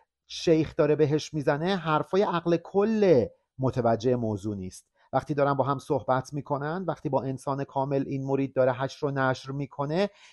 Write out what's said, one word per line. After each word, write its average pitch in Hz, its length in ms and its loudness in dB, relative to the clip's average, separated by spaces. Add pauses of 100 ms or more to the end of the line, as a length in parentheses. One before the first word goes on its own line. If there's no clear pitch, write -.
(260)
شیخ - 500 0
داره 147 200 4
بهش 151 380 0
می‌زنه 156 420 0
حرفای 160 460 0
عقل 170 340 0
کله، 196 760 4 (240)
متوجه 120 580 2
موضوع 107 400 -4
نیست. 92 300 -12 (260)
وقتی 131 220 -2
دارن 143 200 2
با 131 100 2
هم 135 140 -2
صحبت 131 540 -2
می‌کنن، 147 560 -6
وقتی 151 200 -6
با 131 140 0
انسان 135 420 -4
کامل 139 420 -2
این 135 180 -6
مرید 135 300 -2
داره 131 180 2
حشر 135 340 -6
و 143 40 0
نشر 131 400 -2
می‌کنه، 143 600 -2 (220)